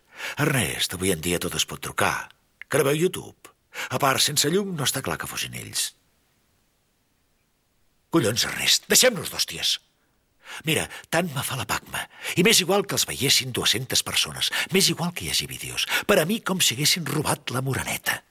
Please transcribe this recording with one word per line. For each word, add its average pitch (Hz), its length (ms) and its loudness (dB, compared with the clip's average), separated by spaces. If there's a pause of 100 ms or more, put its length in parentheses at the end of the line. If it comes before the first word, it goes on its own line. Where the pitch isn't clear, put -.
(360)
Ernest, 110 640 0
avui 92 160 2
en 80 80 -4
dia 87 160 0
tot 82 160 -4
es 78 140 0
pot 76 120 -10
trucar. 71 480 -2 (400)
Graveu 143 300 2
YouTube. - 560 -4 (400)
A 123 80 -2
part, 131 180 4
sense 147 300 2
llum 196 240 0
no 143 100 -2
està 131 160 0
clar 87 200 -2
que - 100 -8
fossin 62 240 -6
ells. 55 400 -6 (2250)
Collons, 113 380 4
Ernest, - 400 2
deixem-nos 214 440 4
d'hòsties. - 440 -2 (880)
Mira, 127 220 0 (240)
tant 175 240 2
me 131 80 -2
fa - 160 -4
la - 80 -6
pacma. - 380 -6 (340)
I 175 80 4
m'és 220 160 6
igual 190 240 2
que 147 80 -4
els 123 100 2
veiessin 123 480 0
dues-centes 104 540 0
persones. - 420 -2 (220)
M'és 180 180 4
igual 165 240 -2
que 95 140 -8
hi 73 60 -4
hagi - 180 -2
vídeos. 65 380 -6 (180)
Per 202 160 6
a - 20 2
mi, 208 160 0
com 190 220 -2
si - 140 2
haguessin 151 280 2
robat 135 460 -2
la 127 160 -2
moreneta. - 540 -2 (100)